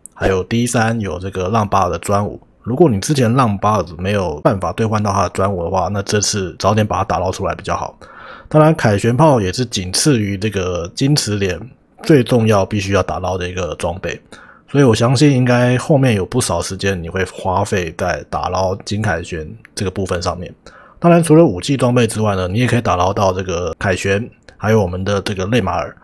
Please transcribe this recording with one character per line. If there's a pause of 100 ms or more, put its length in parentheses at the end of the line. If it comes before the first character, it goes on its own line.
(140)
还
有
D
三
有
这
个
浪
巴
尔
的
专
武。 (220)
如
果
你
之
前
浪
巴
尔 (120)
没
有
办
法
兑
换
到
他
的
专
武
的
话，
那
这
次
早
点
把
它
打
捞
出
来
比
较
好。 (480)
当
然，
凯
旋
炮
也
是
仅
次
于
这
个
金
池
连 (440)
最
重
要
必
须
要
打
捞
的
一
个
装
备， (480)
所
以
我
相
信
应
该
后
面
有
不
少
时
间
你
会
花
费
在
打
捞
金
凯
旋 (240)
这
个
部
分
上
面。 (460)
当
然，
除
了
武
器
装
备
之
外
呢，
你
也
可
以
打
捞
到
这
个
凯
旋， (280)
还
有
我
们
的
这
个
类
马
尔，